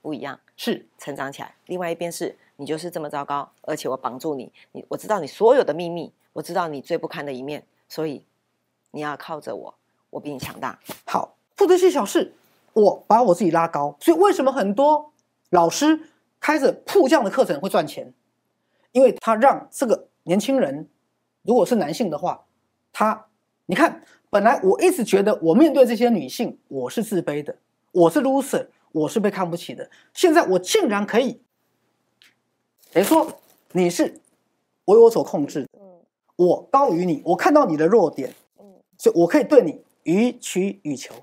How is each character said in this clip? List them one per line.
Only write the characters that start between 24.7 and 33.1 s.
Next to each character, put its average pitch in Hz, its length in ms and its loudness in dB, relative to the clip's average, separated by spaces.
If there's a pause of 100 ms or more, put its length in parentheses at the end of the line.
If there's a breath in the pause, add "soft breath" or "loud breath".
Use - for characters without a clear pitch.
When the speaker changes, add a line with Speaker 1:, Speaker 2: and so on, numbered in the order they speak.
Speaker 2:
一 370 80 4
直 254 120 -2
觉 196 200 2
得 202 200 0
我 165 120 2
面 285 180 4
对 254 140 6
这 233 100 -2
些 240 140 2
女 160 180 -2
性， - 300 -8 (100)
我 127 220 -8
是 233 120 -6
自 196 200 -4
卑 147 200 -6
的， 143 140 -12 (360)
我 170 180 6
是 294 100 0
loser， 269 460 -2 (260)
我 151 160 -2
是 233 100 -2
被 202 120 0
看 185 180 -6
不 170 80 -8
起 - 180 -12
的。 - 140 -16 (240 soft breath)
现 339 220 2
在 339 100 4
我 185 140 0
竟 381 280 0
然 202 200 -2
可 208 120 0
以， 254 220 -2 (1500)
等 170 100 2
于 196 40 0
说 311 260 2 (400)